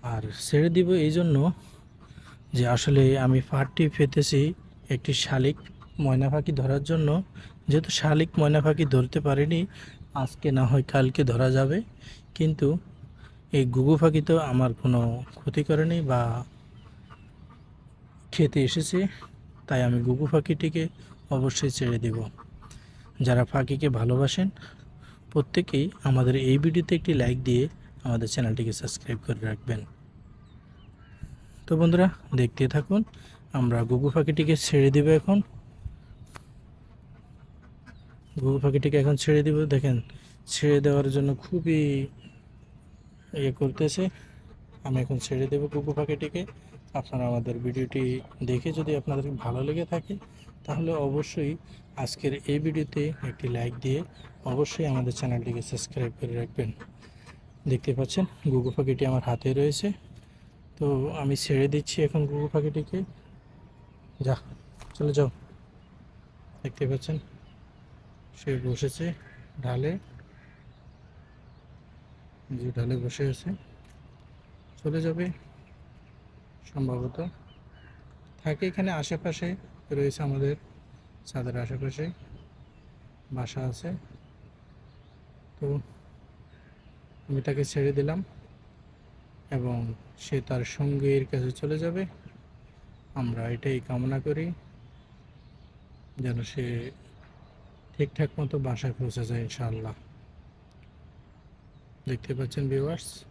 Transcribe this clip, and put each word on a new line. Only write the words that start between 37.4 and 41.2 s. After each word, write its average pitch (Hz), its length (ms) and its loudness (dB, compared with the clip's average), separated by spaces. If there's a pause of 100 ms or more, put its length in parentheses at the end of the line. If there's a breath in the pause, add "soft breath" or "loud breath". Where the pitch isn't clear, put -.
ঘুঘু 135 220 2
পাখিটিকে 143 400 4
এখন 143 200 4
ছেড়ে 151 200 6
দেব। 151 140 2 (160)
দেখেন, 131 220 2 (580 loud breath)
ছেড়ে 147 320 4
দেওয়ার 139 300 4
জন্য 139 140 2 (140)